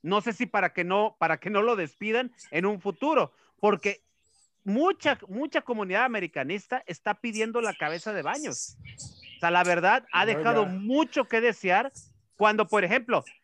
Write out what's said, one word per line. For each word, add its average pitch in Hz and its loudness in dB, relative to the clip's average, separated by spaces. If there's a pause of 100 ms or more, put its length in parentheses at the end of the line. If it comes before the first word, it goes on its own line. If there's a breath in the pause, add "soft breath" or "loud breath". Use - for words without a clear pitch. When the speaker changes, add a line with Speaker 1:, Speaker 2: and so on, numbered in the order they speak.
Speaker 1:
no 190 0
sé 233 -4
si 220 -4
para 185 0
que 180 -2
no, 202 0
para 160 0
que 185 -8
no 202 2
lo 233 2
despidan 220 -4 (180)
en 170 -2
un 202 -4
futuro, 214 -2 (280 soft breath)
porque 202 0 (640)
mucha, 285 0 (100)
mucha 269 -4
comunidad 214 -2
americanista 190 -4
está 202 -4
pidiendo 220 -4
la 220 -2
cabeza 165 -6
de 185 -6
Baños. 196 -8 (600)
O - -20
sea, 170 2
la 175 4
verdad, 180 4
ha 180 4
Speaker 2:
No, 220 0
Speaker 1:
dejado 214 2
Speaker 2:
ya. 190 -4
Speaker 1:
mucho 240 0
que 226 0
desear 220 0 (440)
cuando, 214 4
por 202 2
ejemplo 220 0 (200)